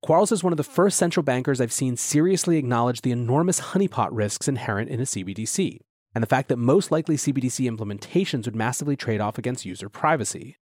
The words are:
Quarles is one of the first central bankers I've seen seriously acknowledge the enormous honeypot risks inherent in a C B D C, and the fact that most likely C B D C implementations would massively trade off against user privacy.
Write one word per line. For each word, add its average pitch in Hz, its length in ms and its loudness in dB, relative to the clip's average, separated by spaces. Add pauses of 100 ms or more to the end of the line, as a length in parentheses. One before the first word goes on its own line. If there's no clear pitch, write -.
Quarles 175 320 4
is 190 100 0
one 175 120 2
of - 20 -2
the 147 80 0
first 190 320 2
central 175 260 2
bankers 131 380 0
I've 120 100 2
seen 127 280 -2
seriously 170 580 2
acknowledge 123 460 0
the 131 80 0
enormous 123 500 2
honeypot 160 500 0
risks 104 380 -2
inherent 113 400 -2
in 117 120 -4
a 131 60 -2
C - 160 -6
B 95 120 -8
D 107 100 -6
C, - 380 -4 (320)
and 117 80 2
the 113 60 0
fact 131 200 2
that 131 80 2
most 127 340 4
likely 156 280 0
C - 120 -2
B 131 120 0
D 123 80 0
C 127 180 -2
implementations 113 800 -4
would 110 100 -6
massively 123 400 -2
trade 110 240 -2
off 104 160 -2
against 123 300 -6
user 95 240 -12
privacy. 151 680 -2 (140)